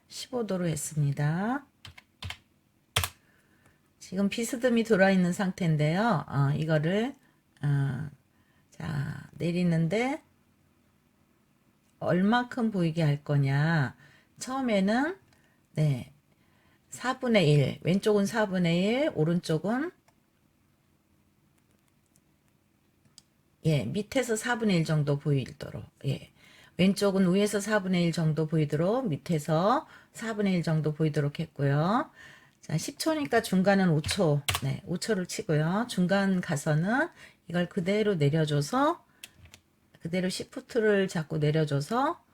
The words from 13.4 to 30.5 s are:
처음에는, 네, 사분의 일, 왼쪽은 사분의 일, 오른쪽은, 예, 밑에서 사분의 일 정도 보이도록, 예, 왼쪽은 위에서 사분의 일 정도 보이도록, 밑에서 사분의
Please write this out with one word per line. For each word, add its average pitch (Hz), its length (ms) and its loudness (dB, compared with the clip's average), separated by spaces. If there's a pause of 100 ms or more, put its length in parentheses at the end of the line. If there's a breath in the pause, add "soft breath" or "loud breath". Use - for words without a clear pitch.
처음에는, 247 800 0 (580 soft breath)
네, 143 380 0 (840 soft breath)
사분의 240 560 2
일, 143 320 4
왼쪽은 202 420 2
사분의 185 600 2
일, 254 320 2
오른쪽은, 175 720 0 (3750)
예, 147 220 2
밑에서 214 500 -4
사분의 226 400 0
일 165 80 2
정도 147 340 0
보이도록, - 640 -4 (240)
예, - 240 -6 (460 loud breath)
왼쪽은 190 580 2
위에서 202 240 0
사분의 190 460 0
일 165 80 2
정도 156 340 0
보이도록, 170 640 0
밑에서 170 800 0 (240 loud breath)
사분의 208 420 -2